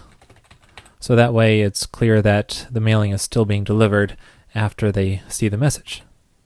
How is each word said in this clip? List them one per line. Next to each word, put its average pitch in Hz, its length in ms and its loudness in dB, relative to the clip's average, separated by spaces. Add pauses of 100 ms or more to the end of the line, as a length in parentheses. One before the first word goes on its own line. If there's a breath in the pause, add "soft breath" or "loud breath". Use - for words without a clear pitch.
(1000 loud breath)
So - 160 0
that 120 180 4
way 110 280 4
it's 101 240 -2
clear 110 360 0
that 104 480 -2
the 120 120 -4
mailing 110 300 2
is 98 100 -4
still - 240 -2
being 101 180 -2
delivered 104 540 2 (360 soft breath)
after 107 380 -2
they 95 360 -2
see - 200 -2
the 101 100 -2
message. - 460 -4 (420)